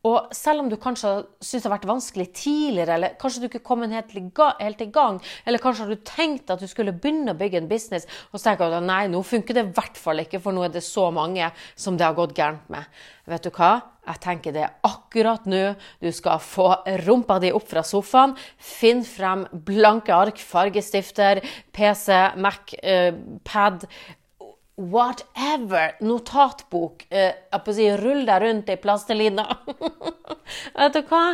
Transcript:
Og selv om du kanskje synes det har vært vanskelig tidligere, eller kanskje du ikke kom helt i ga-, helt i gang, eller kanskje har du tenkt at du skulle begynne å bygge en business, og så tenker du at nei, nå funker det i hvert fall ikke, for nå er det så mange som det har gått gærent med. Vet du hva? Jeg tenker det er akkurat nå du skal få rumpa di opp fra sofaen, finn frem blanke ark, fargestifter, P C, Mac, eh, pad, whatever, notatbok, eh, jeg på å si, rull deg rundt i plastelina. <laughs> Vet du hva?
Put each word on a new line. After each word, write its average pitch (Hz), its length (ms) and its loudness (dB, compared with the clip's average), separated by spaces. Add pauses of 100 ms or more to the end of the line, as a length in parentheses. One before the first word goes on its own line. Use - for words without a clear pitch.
Og 233 240 2
selv 302 300 0
om 262 80 -2
du 214 100 -4
kanskje 233 300 -4 (340)
synes 247 160 -6
det - 60 -8
har 202 80 0
vært 196 160 -6
vanskelig 220 420 -4
tidligere, 262 640 0
eller 175 240 -2
kanskje 247 220 -4
du 247 80 -6
ikke 233 160 -10
kom 240 180 -2
helt 220 320 -8
i 190 60 -10 (100)
ga-, 302 240 4
helt 214 240 -6
i 214 80 -6
gang, 220 300 2 (260)
eller 233 160 0
kanskje 226 240 -2
har 202 80 -6
du 214 160 -8
tenkt 294 440 -2
at 185 100 -4
du 190 80 -12
skulle 202 260 -4
begynne 277 380 -2
å - 20 -6
bygge 185 240 -2
en 160 80 -8
business, 202 400 -4 (220)
og 202 80 -14
så 226 100 0
tenker 175 240 2
du 170 60 -2
at 175 80 -4
nei, 190 160 0 (100)
nå 175 80 -2
funker 233 360 -4
det 226 100 0
i 175 100 -10
hvert - 240 -4
fall 156 220 -2
ikke, 180 180 -8
for 190 160 -4
nå 180 80 -2
er 165 80 -4
det 170 140 -6
så 180 260 0
mange 165 380 -2 (260)
som 185 240 -4
det 170 60 4
har 160 100 0
gått 165 220 -2
gærent 156 340 -4
med. 147 160 -12 (400)
Vet 170 160 -8
du 175 80 -4
hva? 180 220 4 (340)
Jeg 160 160 -12
tenker 165 320 -6
det 151 80 -2
er - 140 -8 (100)
akkurat 226 580 -2
nå 190 120 0 (420)
du 170 160 -4
skal 160 260 0
få 185 280 2 (340)
rumpa 226 380 4
di 185 100 2
opp 220 160 -2
fra 160 160 -2
sofaen, 262 480 4 (240)
finn 233 480 2
frem 190 480 -4
blanke 208 640 4
ark, 202 240 2
fargestifter, 196 1000 0 (340)
P 208 160 4
C, 202 240 2 (240)
Mac, - 400 -2
eh, 180 320 4 (320)
pad, 202 400 0 (960)
whatever, 233 1200 -2
notatbok, 226 1080 0
eh, 185 240 2 (180)
jeg 202 120 -4
på 214 80 -4
å 202 40 -2
si, 214 100 4 (140)
rull 269 240 0
deg 202 180 4
rundt 214 300 0
i 185 80 -2
plastelina. 214 640 0 (680)
<laughs> - 680 -14
Vet 285 180 4
du 294 140 2
hva? 330 240 4